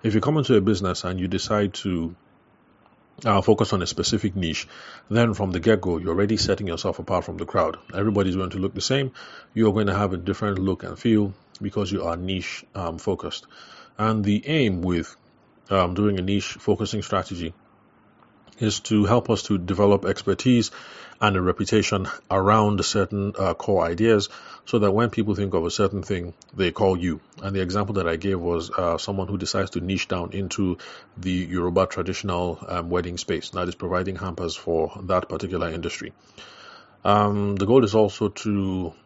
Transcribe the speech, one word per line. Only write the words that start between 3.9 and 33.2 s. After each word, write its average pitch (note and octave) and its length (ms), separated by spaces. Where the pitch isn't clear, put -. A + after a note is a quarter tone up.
niche, E2 320
then A2+ 240
from F#2+ 200
the F2+ 80
get-go, F#2+ 360
you're E2 160
already G2+ 240
setting G2+ 300
yourself E2 320
apart F2+ 260
from F2 140
the E2+ 80
crowd. D#2+ 320
Everybody's G2 420
going F#2 140
to F#2 80
look G2 160
the F#2+ 80
same. C3+ 300
You're A2 180
going G#2+ 140
to F#2+ 80
have G2+ 180
a F2+ 60
different G2 400
look F#2+ 240
and F2 160
feel G#2 340
because G2+ 280
you F#2+ 140
are E2+ 140
niche, F#2 440
um, E2+ 240
focused. - 480
And A2 260
the G#2 240
aim A2+ 360
with, F2 340
um, F2+ 240
doing G2+ 240
a F2+ 40
niche G2 380
focusing G#2 400
strategy F2 540
is G#2+ 220
to G#2 260
help A#2 240
us G#2 140
to G#2 120
develop G2 480
expertise G#2+ 680
and G#2 160
a F#2 60
reputation F#2+ 680
around G2+ 540
certain, G2+ 540
uh, F#2 160
core G2 300
ideas G2+ 440
so A#2+ 120
that G#2 120
when A2 180
people G#2 260
think G2 200
of E2+ 100
a E2+ 60
certain G2+ 320
thing, F2 320
they F2+ 160
call F#2+ 280
you. E2+ 220
And G2 140
the F#2+ 60
example G2 320
that F#2 120
I E2 100
gave F#2+ 220
was, E2+ 320
uh, E2+ 280
someone F#2+ 300
who G2 100
decides - 320
to F2 100
niche F#2 280
down F2 240
into F#2+ 440
the F#2 160
Yoruba F2+ 540
traditional, F2+ 720
um, E2+ 220
wedding F2+ 260
space, - 340